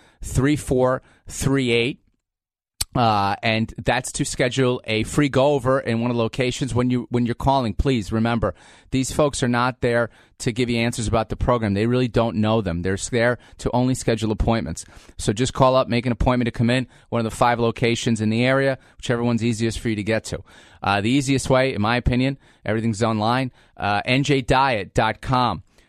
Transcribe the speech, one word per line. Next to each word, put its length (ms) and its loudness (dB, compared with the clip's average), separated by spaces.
three 340 0
four 460 0
three 440 -2
eight. 300 0
Uh, 520 2
and 280 0
that's 260 -2
to 140 -4
schedule 600 0
a 200 -2
free 240 0
go-over 500 2
in 220 -2
one 100 -2
of 60 -2
the 60 2
locations. 520 -2
When 160 2
you, 180 -2
when 160 0
you're 120 -2
calling, 360 2
please 380 0
remember, 420 0
these 220 -2
folks 320 0
are 40 0
not 320 0
there 300 0
to 120 -2
give 180 -2
you 100 0
answers 280 -2
about 220 0
the 80 -6
program. 380 0
They 120 0
really 220 2
don't 300 0
know 240 2
them. 200 -4
They're 120 -2
s-, 140 -6
there 300 0
to 140 -4
only 220 2
schedule 380 -2
appointments. 520 -2
So 140 -2
just 220 -2
call 220 4
up, 100 4
make 180 -2
an 60 0
appointment 360 0
to 40 0
come 180 0
in, 200 0
one 140 -2
of 60 -2
the 60 -12
five 240 2
locations 600 0
in 80 0
the 160 2
area, 320 2
whichever 260 -2
one's 220 0
easiest 340 -2
for 100 -6
you 60 -2
to 80 -6
get 220 -2
to. 180 -10
Uh, 180 0
the 100 0
easiest 380 0
way, 240 2
in 80 -4
my 140 0
opinion, 440 0
everything's 400 -2
online, 480 0
uh, 280 -2
N 200 0
J 160 2
diet 540 0
dot 260 0
com. 420 0